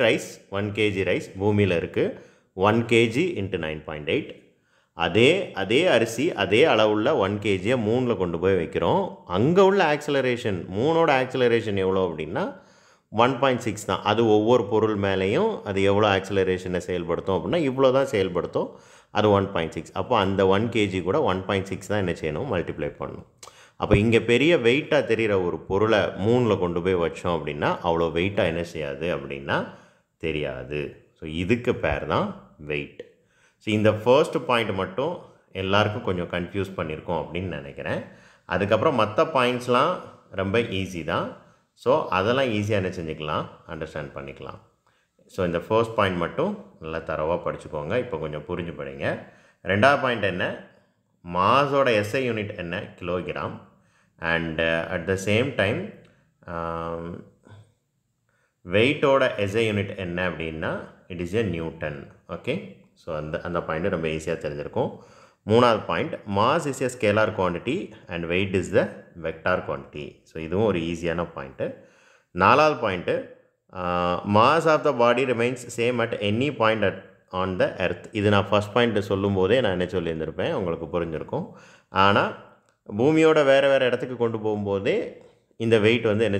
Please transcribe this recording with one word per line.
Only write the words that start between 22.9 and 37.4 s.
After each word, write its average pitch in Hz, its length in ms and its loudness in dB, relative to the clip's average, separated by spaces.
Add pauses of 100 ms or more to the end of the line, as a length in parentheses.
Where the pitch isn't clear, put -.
பண்ணணும். 69 260 -12 (540)
அப்போ 101 220 2
இங்க 113 160 4 (120)
பெரிய 135 220 6 (140)
வெயிட்டா 147 320 2 (120)
தெரியிற 107 240 2 (120)
ஒரு 82 100 -2 (120)
பொருளை 104 320 4 (240)
மூணுல 117 280 4 (100)
கொண்டு 87 220 0
போய் 92 180 2
வச்சோம் 85 340 -2
அப்படின்னா, 76 340 -4 (180)
அவ்வளோ 85 180 2 (100)
வெயிட்டா 98 360 0
என்ன 85 100 -4 (100)
செய்யாது 73 340 -6 (100)
அப்படின்னா 69 400 -6 (680)
தெரியாது. 71 560 -6 (380)
So - 60 -16 (180)
இதுக்கு 117 320 -2 (100)
பேர் 73 300 -2
தான் 180 140 0 (420)
வெயிட். 73 320 -8 (600)
So - 140 -10
இந்த 107 140 4 (120)
ஃபர்ஸ்ட் 151 360 4 (100)
பாயிண்ட் 113 320 0
மட்டும் 127 340 -4 (480)
எல்லாருக்கும் 104 460 0
கொஞ்சம் 87 260 -4
கன்ஃபியூஸ் 92 440 -6
பண்ணியிருக்கோம் 78 440 -6
அப்படின்னு 87 360 -6